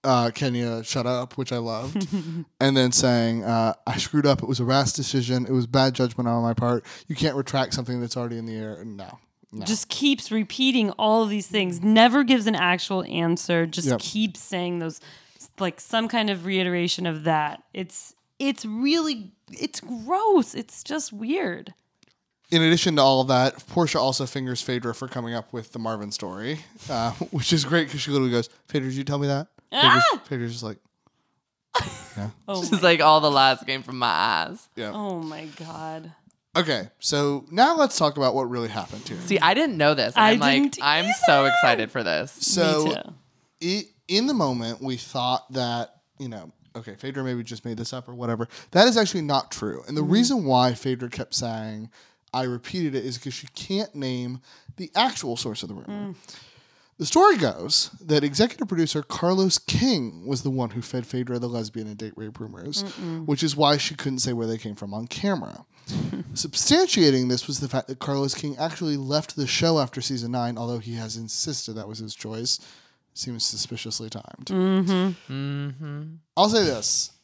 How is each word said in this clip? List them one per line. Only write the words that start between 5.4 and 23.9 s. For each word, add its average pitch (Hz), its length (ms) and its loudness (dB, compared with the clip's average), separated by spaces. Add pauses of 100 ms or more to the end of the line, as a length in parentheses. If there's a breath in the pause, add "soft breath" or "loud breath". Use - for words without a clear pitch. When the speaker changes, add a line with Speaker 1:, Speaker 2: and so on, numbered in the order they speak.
Speaker 1:
It 123 40 -2
was 127 140 2
bad 131 300 4
judgment 123 340 0
on 120 140 2
my 117 100 0
part. 120 320 0 (220 loud breath)
You 151 80 -6
can't 147 200 0
retract 131 380 -2
something 123 280 -4
that's 117 160 -6
already 120 200 -4
in 113 80 -8
the 113 100 -8
air." 107 300 -8
No. 98 320 -14 (380)
No. 110 100 -6
Speaker 2:
Just 214 220 -2
keeps - 440 0
repeating 226 600 2
all 220 320 2
of 214 60 0
these 208 160 -2
things. 180 360 0
Never 226 420 8
gives 233 240 4
an 220 80 2
actual 180 480 0
answer. 170 640 0
Just 160 200 -4
Speaker 1:
Yep. 120 120 2
Speaker 2:
keeps 214 400 -4
saying 175 400 -4
those, 160 200 -6 (600 loud breath)
like, 185 200 -2
some 226 280 -2
kind 214 240 0
of 180 160 -6
reiteration 180 580 0
of 156 200 -4
that. 151 360 0 (100)
It's, - 440 -10 (240)
it's 277 260 -2
really, 254 680 -2 (200)
it's - 280 -8
gross. 320 760 0
It's - 280 -10
just 294 300 -6
weird. 220 640 -6 (720)
Speaker 1:
In 165 140 6
addition 165 320 4
to 139 80 6
all 135 180 8
of 131 60 2
that, 131 400 2
Portia 165 320 2